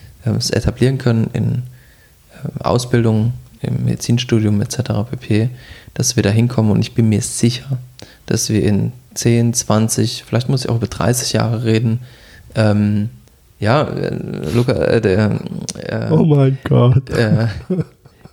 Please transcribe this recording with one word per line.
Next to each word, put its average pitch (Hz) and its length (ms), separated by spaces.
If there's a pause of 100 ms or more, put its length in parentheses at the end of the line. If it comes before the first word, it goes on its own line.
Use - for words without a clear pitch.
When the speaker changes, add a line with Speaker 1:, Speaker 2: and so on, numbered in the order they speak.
(260)
Speaker 1:
ähm, 107 100
es 117 140
etablieren 123 480
können 113 340
in, 113 120
ähm, - 1160
Ausbildung, 117 720 (300)
im 123 240
Medizinstudium 117 760
et - 120
cetera 110 320
pp., 113 440 (460)
dass - 220
wir 110 60
da 98 60
hinkommen. 110 420
Und 107 100
ich - 140
bin 113 140
mir 104 140
sicher, - 560 (480)
dass - 240
wir 110 120
in 104 300 (220)
zehn, 117 400
zwanzig, 110 720
vielleicht 120 240
muss 135 160
ich - 40
auch 117 60
über 113 100
dreißig - 460
Jahre 113 320
reden, 113 360 (560)
ähm, 104 520 (500)
ja, 120 260
äh, 50 300 (400)
Luca, 123 180
äh, 107 280
der, 104 400 (380)
äh, 113 320
Speaker 2:
Oh 160 160
mein 135 380
Gott. 131 440
Speaker 1:
äh, 110 380 (880)